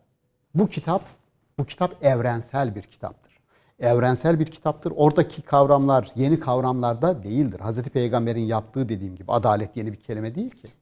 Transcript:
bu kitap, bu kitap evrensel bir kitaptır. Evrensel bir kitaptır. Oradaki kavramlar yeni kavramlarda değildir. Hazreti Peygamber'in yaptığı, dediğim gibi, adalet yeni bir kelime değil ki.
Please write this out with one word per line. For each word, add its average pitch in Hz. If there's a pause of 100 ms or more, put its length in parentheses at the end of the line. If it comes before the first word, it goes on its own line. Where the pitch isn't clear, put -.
(560)
bu 196
kitap, 170 (580)
bu 139
kitap -
evrensel 120
bir 101
kitaptır. - (460)
Evrensel 123
bir 151
kitaptır. 156
Oradaki 151
kavramlar 139
yeni 143
kavramlarda 127
değildir. 110
Hazreti 117
Peygamber'in 117
yaptığı, 110
dediğim 95
gibi, 92
adalet 107
yeni 110
bir 101
kelime 110
değil 233
ki. - (140)